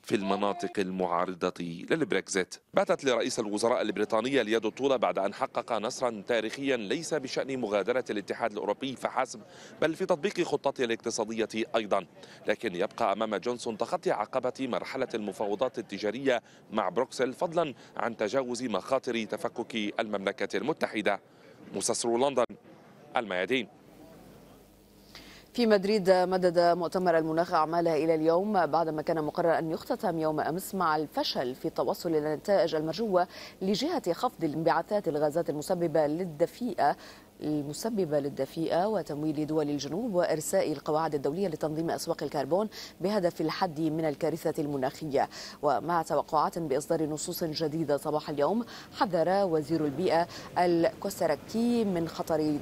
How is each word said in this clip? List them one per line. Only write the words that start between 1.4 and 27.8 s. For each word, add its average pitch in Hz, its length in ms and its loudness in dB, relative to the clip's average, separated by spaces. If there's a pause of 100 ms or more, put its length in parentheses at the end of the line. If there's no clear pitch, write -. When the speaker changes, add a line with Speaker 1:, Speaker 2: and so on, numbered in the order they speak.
Speaker 1:
للبريكزيت. 95 680 0 (180)
باتت 185 300 0
لرئيس 123 360 0
الوزراء 104 420 0
البريطاني 110 600 0
اليد 110 240 0
الطولى 127 320 0
بعد 95 220 0
أن 101 140 -2
حقق 123 400 -4
نصراً 110 540 -4
تاريخياً 123 500 0
ليس 120 360 -4
بشأن 135 460 -4
مغادرة 104 500 0
الاتحاد 107 420 -4
الأوروبي 104 440 -4
فحسب، 117 460 -4 (400)
بل 156 140 2
في 185 100 -2
تطبيق 175 360 0
خطته 139 420 0
الاقتصادية 110 680 -2 (260)
أيضاً، 101 300 0 (420)
لكن 104 280 -2
يبقى 98 380 0
أمام 107 220 0
جونسون 117 420 -4
تخطي 170 340 -2
عقبة 123 480 -2
مرحلة 127 540 -4
المفاوضات 104 680 -2
التجارية 107 640 -2 (300)
مع 101 180 0
بروكسل، 123 440 -2
فضلاً 165 400 0 (240)
عن 113 200 -4
تجاوز 123 460 0
مخاطر 117 600 0
تفكك 110 520 -6 (240)
المملكة 101 580 -2
المتحدة. 104 600 0 (540)
مستصر 117 440 0
لندن، 127 280 2 (720)
الميادين. 98 640 -2 (1700)
Speaker 2:
في 240 120 4
مدريد 202 440 6
مدد 180 500 6
مؤتمر 175 580 4
المناخ 165 360 2
أعماله 160 500 4